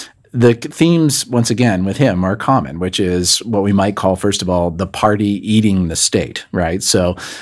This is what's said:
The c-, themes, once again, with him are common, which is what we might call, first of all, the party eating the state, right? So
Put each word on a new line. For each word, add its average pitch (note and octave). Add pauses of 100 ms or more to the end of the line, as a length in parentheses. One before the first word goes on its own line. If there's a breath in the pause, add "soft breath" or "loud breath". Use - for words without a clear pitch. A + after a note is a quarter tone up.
(340 loud breath)
The A#2+
c-, D3
themes, D#3+
once A#2+
again, G#2+
with F#2+
him F#2+
are F#2+
common, F2+
which F2+
is F2+
what G#2
we G2+
might G2
call, F#2+
first G2+
of F2+
all, F2
the E2+
party G#2 (200)
eating G#2
the E2
state, C#2+
right? F2+
So F2+ (260 loud breath)